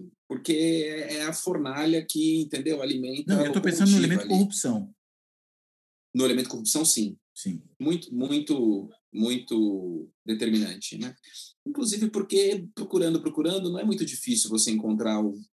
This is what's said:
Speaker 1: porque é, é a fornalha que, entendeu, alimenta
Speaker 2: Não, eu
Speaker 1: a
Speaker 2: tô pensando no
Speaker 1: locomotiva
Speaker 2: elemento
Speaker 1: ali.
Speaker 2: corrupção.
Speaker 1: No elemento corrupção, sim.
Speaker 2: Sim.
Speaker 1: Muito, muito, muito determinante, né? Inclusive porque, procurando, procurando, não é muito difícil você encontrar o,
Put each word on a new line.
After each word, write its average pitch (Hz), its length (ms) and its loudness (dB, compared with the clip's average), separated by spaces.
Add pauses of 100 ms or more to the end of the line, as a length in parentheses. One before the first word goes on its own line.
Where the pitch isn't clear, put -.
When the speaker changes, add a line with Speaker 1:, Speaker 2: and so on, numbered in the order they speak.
(280)
Speaker 1:
porque 156 260 -2
é, 156 640 -2
é 151 60 -4
a 160 100 -4
fornalha 160 720 0
que, 160 340 2
entendeu, 147 400 -2
alimenta 131 540 -2
Speaker 2:
Não, - 80 4
eu 196 80 0
Speaker 1:
a - 20 -2
Speaker 2:
tô 196 80 2
pensando 190 300 4
no 196 60 8
Speaker 1:
locomotiva 170 160 6
Speaker 2:
elemento 190 80 2
Speaker 1:
ali. - 80 -6
Speaker 2:
corrupção. 151 680 2 (1200)
Speaker 1:
No 131 100 2
elemento 123 240 2
corrupção, 123 360 0
sim. 107 320 0 (180)
Speaker 2:
Sim. 87 260 -8 (180)
Speaker 1:
Muito, 165 340 -2
muito, 127 760 0 (240)
muito 104 960 -2 (160)
determinante, 107 720 -2
né? 120 180 -8 (500)
Inclusive 220 440 -2
porque, 196 640 0
procurando, 165 460 0
procurando, 170 500 -2
não 180 80 -4
é 202 40 -6
muito 185 220 0
difícil - 440 -2
você 110 220 0
encontrar 107 520 0
o, 101 160 -2 (140)